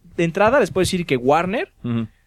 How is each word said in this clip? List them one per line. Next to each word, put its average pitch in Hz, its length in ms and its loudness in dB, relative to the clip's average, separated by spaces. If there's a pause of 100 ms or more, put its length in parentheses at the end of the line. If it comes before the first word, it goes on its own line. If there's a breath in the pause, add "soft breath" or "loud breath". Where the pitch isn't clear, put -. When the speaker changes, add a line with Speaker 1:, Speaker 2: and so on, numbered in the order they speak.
(160)
Speaker 1:
de 175 80 0
entrada 202 380 2
les 175 100 0
puedo 185 120 0
decir 180 220 -2
que 135 120 0
Warner 175 560 0 (100)
Speaker 2:
Ujú. 117 240 -4 (200 soft breath)